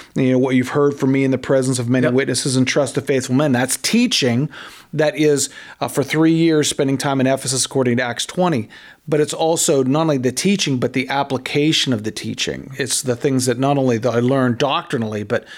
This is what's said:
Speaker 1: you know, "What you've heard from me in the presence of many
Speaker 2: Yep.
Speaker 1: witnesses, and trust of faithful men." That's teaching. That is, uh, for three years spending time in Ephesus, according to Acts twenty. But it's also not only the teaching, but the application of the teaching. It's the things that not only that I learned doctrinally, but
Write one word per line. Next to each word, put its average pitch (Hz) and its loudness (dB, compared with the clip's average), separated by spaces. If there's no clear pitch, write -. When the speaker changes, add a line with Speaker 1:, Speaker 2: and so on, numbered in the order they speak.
Speaker 1:
you 131 2
know, 127 4
"What 127 2
you've 127 2
heard 143 2
from 135 2
me 135 2
in 131 2
the 131 0
presence 131 0
of 120 -4
many 127 2
Speaker 2:
Yep. 123 2
Speaker 1:
witnesses, 135 0
and 131 4
trust 139 0
of 123 -8
faithful 131 0
men." 143 2
That's 123 0
teaching. 147 0
That 151 0
is, 147 2
uh, 135 -2
for 143 -2
three 160 2
years 160 4
spending 135 0
time 139 0
in 127 2
Ephesus, 131 0
according 123 0
to 127 0
Acts 120 -6
twenty. 165 -2
But 147 2
it's 147 0
also 160 0
not 135 0
only 151 2
the 127 0
teaching, 165 0
but 123 -2
the 127 -2
application 139 0
of 107 -2
the 107 -6
teaching. 104 -8
It's 127 -4
the 123 -2
things 131 0
that 120 0
not 139 2
only 127 2
that 120 -2
I 117 2
learned 127 2
doctrinally, 135 -2
but 113 -2